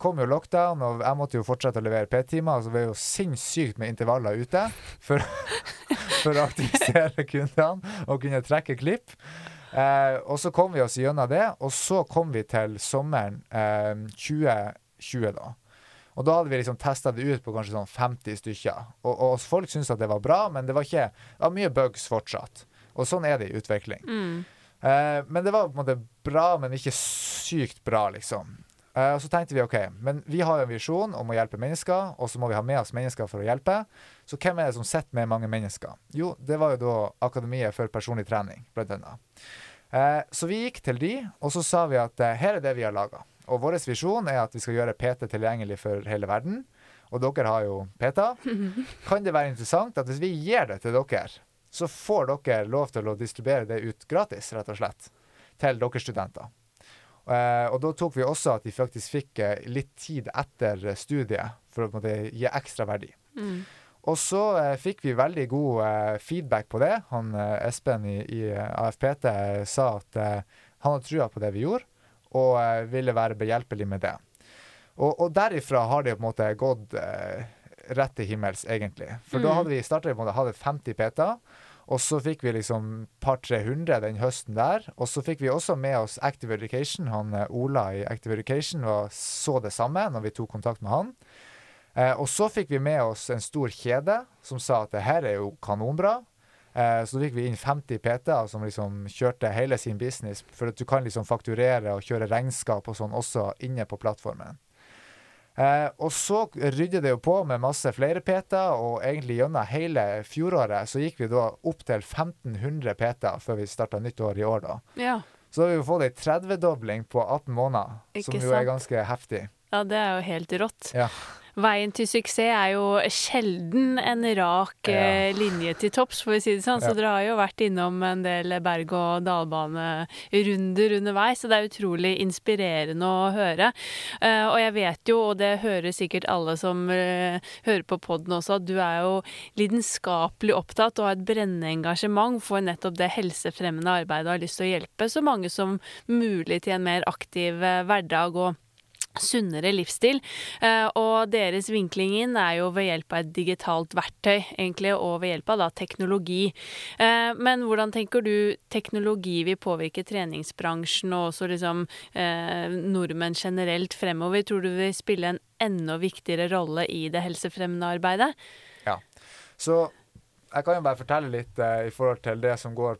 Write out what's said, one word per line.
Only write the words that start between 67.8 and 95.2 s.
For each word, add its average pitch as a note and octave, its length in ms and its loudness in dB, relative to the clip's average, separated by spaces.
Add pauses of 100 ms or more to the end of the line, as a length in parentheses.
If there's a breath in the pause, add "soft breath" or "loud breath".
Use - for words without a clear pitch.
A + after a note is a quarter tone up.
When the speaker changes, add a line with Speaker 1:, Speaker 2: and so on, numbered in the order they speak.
Speaker 1:
i, G2+ 160 -2
i, A2+ 280 -6
eh, G#2 240 -4
A A2+ 160 0
F - 100 -6
P C3+ 140 2
T B2+ 200 0 (320)
sa A#2+ 320 0
at, - 180 -12
eh, G#2 260 -2 (380 soft breath)
han D3 160 2
hadde C3+ 100 -6
trua D3+ 240 0
på - 100 -12
det G#2 140 -2
vi G#2+ 140 -2
gjorde, A#3 180 -2 (460 soft breath)
og, B2+ 260 6
eh, A#2 300 2
ville B2+ 260 0
være A2+ 220 2
behjelpelig A2 520 -2
med G2 140 -4
det. F#2 140 -2 (800 loud breath)
Og, C#3+ 220 2
og E3+ 140 2
derifra D3 540 2
har C#3 160 2
det A#2+ 140 0
på A2 60 -8
en A2+ 60 -2
måte A2 260 0
gått, A#2+ 400 -2
eh, F#2+ 480 -6 (460 soft breath)
rett C3 260 -2
til A2+ 100 -4
himmels, G2+ 400 -4
egentlig. G#2+ 440 -6 (160)
For C3 140 -2
da D#3 100 4
Speaker 2:
Mm. D#3 80 4
Speaker 1:
hadde E3 120 2
vi C3+ 140 0
startet D#3 320 0
på G#2+ 60 -4
en A2+ 40 -2
måte, G2+ 100 -2
hadde B2 200 0
femti C#3+ 400 -4
P A2 140 2
T-er, F#3+ 280 0 (500 loud breath)
og B2+ 120 0
så D3 220 0
fikk D3+ 220 -2
vi A#2+ 100 2
liksom A2 540 -4 (120)
par, C3+ 180 2
tre A#2+ 260 -2
hundre C#3+ 360 0
den G#2+ 180 -2
høsten A#2 380 -2
der, E3 300 2 (120)
og B2 100 -2
så C#3 140 -4
fikk D3+ 200 -4
vi C3 80 2
også D#3 280 0
med C3+ 200 0
oss A2 240 -2
Active B2 320 -2
Education. B2+ 540 -4
Han, G#2+ 260 -2
eh, G2+ 160 0
Ola B2 440 0
i G2 120 -4
Active A2+ 280 -6
Education C3+ 480 -2
var, G#2 280 0
så - 520 -2
det G#2+ 120 -6
samme D#3+ 360 0
når A#2 140 -4
vi G#2+ 80 -4
tok - 180 -8
kontakt A2+ 320 -4
med G2+ 100 -6
han. F#3+ 240 0 (800 loud breath)
Eh, B2+ 200 4
og C#3 140 -2
så G#3 220 2
fikk F#3+ 200 -2
vi C#3 100 0
med D3 220 2
oss A2+ 280 -2
en A#2 120 -2
stor C#3 260 -4
kjede D3 580 0 (160)
som - 180 -8
sa A#2+ 240 2
at - 80 -10
det G2+ 120 -2
her C3 220 2